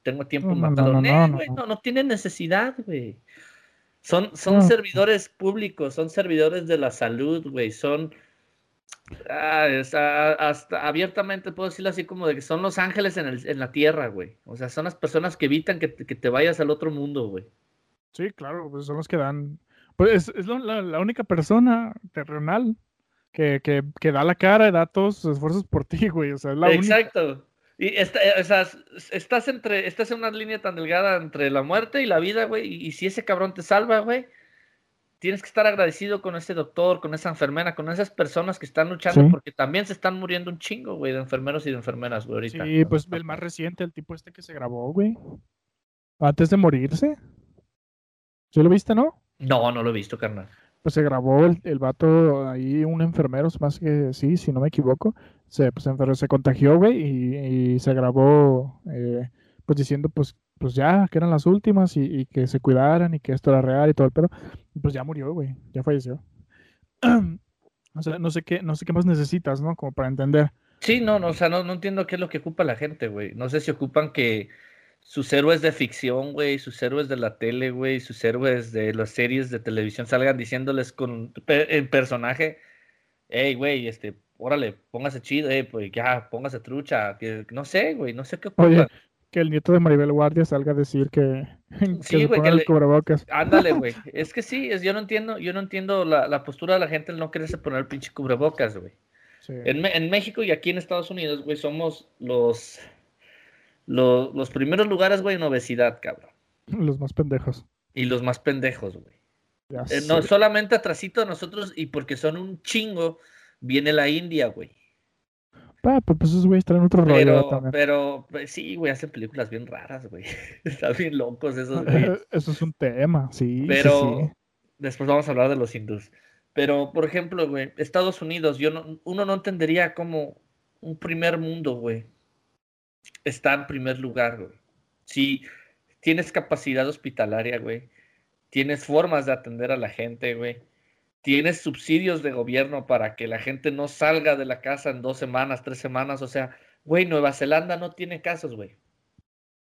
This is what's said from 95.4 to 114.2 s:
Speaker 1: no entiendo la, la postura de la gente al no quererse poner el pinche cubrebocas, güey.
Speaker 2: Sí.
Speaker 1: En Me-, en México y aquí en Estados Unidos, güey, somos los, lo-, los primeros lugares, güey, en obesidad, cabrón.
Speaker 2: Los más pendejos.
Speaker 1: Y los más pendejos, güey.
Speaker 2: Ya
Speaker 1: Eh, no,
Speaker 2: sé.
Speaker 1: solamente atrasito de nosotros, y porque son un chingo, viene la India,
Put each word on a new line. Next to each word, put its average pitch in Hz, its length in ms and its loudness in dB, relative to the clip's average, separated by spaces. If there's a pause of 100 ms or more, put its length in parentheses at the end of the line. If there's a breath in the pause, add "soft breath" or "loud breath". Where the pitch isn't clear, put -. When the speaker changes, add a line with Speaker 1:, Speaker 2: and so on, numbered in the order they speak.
Speaker 1:
no 196 60 -6
entiendo 190 460 -2
la, 151 220 2
la 143 160 -2
postura 170 320 -2
de 185 40 4
la 170 80 0
gente 156 240 -6
al 165 80 -10
no 160 120 -6
quererse 160 260 -8
poner 135 220 -6
el 131 80 -6
pinche 139 240 -14
cubrebocas, 131 640 -2
güey. 92 160 -18 (480 soft breath)
Speaker 2:
Sí. - 120 -16 (120)
Speaker 1:
En 135 160 -2
Me-, 185 140 0
en 165 140 -2
México 202 320 -2
y 208 100 -2
aquí 156 200 -2
en 180 80 -4
Estados 175 320 -6
Unidos, 151 320 -6
güey, 151 140 -6
somos 156 500 -6 (120)
los, 120 600 0 (1080 soft breath)
lo-, 127 460 4
los 135 180 -6
primeros 160 360 0
lugares, 190 340 2
güey, 196 140 -2
en 170 80 -4
obesidad, 123 580 0
cabrón. - 280 -12 (380)
Speaker 2:
Los 151 320 -2
más 139 140 -8
pendejos. 135 520 -4 (280)
Speaker 1:
Y 127 120 -4
los 123 180 -2
más 123 160 -2
pendejos, 127 580 -4
güey. - 160 -20 (560)
Speaker 2:
Ya 123 120 -10 (140)
Speaker 1:
Eh, 143 120 -2
no, 160 140 4
Speaker 2:
sé. - 80 -2
Speaker 1:
solamente 208 460 4
atrasito 196 460 -2
de 208 60 0
nosotros, 185 480 -10
y 156 120 -6
porque 139 300 -8
son 156 200 -2
un 185 260 -12
chingo, 185 560 -4 (400 soft breath)
viene 139 340 0
la 143 160 4
India, 160 380 0